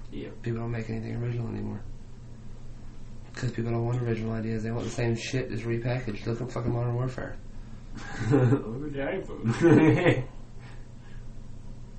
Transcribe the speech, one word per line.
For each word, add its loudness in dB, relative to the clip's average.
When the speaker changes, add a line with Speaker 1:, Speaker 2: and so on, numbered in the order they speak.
Speaker 1:
Yep. -8
Speaker 2:
People -2
don't -4
make -4
anything -4
original -2
anymore. -4
'Cause -2
people 0
don't 2
want 2
original 0
ideas. 0
They -2
want -2
the -2
same 2
shit -2
just -4
repackaged. -2
Look 0
at -6
fucking 0
Modern 0
Warfare. -2
Speaker 1:
<laughs> -2
Look 4
at -4
the -4
iPhone. 6
<laughs> -12